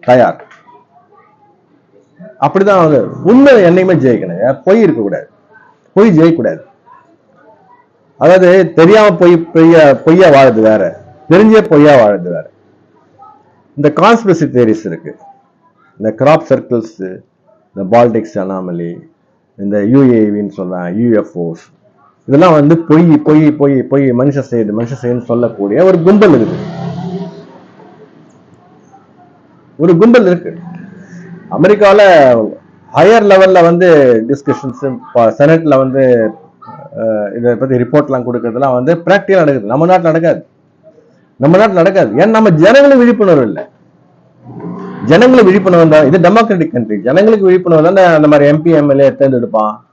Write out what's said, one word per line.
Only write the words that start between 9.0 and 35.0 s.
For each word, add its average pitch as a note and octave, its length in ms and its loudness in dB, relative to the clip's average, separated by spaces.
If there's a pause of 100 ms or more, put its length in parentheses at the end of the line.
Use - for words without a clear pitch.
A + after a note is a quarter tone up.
பொய், F3 200 4 (160)
பொய்யா, D#3+ 420 4
பொய்யா E3+ 340 2
வாழுது C3+ 320 4
வேற, A2 220 2 (460)
தெரிஞ்சே G#3+ 400 4
பொய்யா D3 280 4
வாழுது G2+ 380 0
வேற. D#2+ 100 -10 (1300)
இந்த C#3+ 120 -2 (120)
கான்ஸ்பிரசி G3 540 0
தியரிஸ் A2+ 360 0
இருக்கு, D#2+ 220 -14 (880)
இந்த A2 180 -4
கிராப் D#3 300 0
சர்க்கிள்ஸ், A#2 540 -6 (720)
இந்த G2 140 -10
பால்டிக்ஸ் A2+ 480 0
அனாமலி, F#2 540 -10 (680)
இந்த G2+ 260 -4
யூ B2+ 180 2
ஏ B2 240 2
வின்னு G#2 300 -8
சொல்றாங்க, F2+ 380 -10
யூ A#2 140 -4 (120)
எஃப் - 180 -12
ஓஸ், E2 260 -10 (640)
இதெல்லாம் D#3+ 240 2
வந்து D#3 260 2
பொய், E3 280 0 (180)
பொய், D3+ 280 2
பொய், C#3 300 -2
பொய், C3+ 300 -2
மனுஷன் C3 380 -4
செய்யுது, A2+ 280 -4
மனுஷன் A#2 240 -8
செய்யுதுன்னு B2 300 -6
சொல்லக்கூடிய A2+ 520 -4
ஒரு F3+ 180 0
கும்பல் G3 360 2
இருக்குது. - 280 -6 (3000)
ஒரு E3+ 180 0
கும்பல் A3+ 300 2
இருக்கு. F3+ 260 -4 (1000)
அமெரிக்கால G3 500 2 (920)
ஹையர் G#3 380 2
லெவல்ல F#3+ 320 4
வந்து F3 260 2 (400)
டிஸ்கஷன்ஸ், C3+ 540 -8 (300)